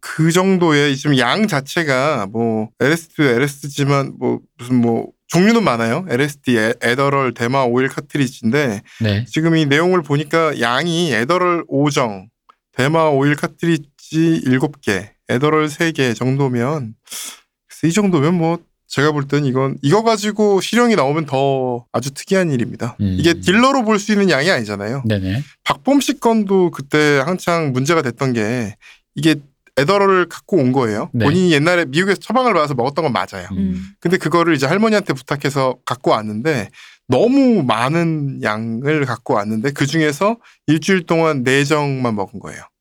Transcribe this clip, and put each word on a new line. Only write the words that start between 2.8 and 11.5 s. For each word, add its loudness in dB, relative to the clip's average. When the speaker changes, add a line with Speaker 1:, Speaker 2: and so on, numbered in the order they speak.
Speaker 1:
엘에스디도 0
엘에스디지만 0
뭐 -2
무슨 -2
뭐 0
종류는 4
많아요. 0
엘에스디, -2
에-, 2
에더럴, 0
대마 -2
오일 0
카트리지인데 -2
Speaker 2:
네. 0
Speaker 1:
지금 0
이 2
내용을 2
보니까 -2
양이 0
에더럴 0